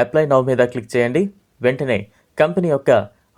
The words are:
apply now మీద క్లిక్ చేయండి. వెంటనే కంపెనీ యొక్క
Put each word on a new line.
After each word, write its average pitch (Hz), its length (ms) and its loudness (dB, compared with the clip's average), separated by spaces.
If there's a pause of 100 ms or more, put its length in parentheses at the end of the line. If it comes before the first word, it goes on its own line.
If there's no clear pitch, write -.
apply 151 280 0
now 131 100 4 (100)
మీద 123 100 2 (140)
క్లిక్ 110 200 -10
చేయండి. 123 280 0 (440)
వెంటనే 131 320 0 (440)
కంపెనీ 175 320 -2
యొక్క 139 160 0 (460)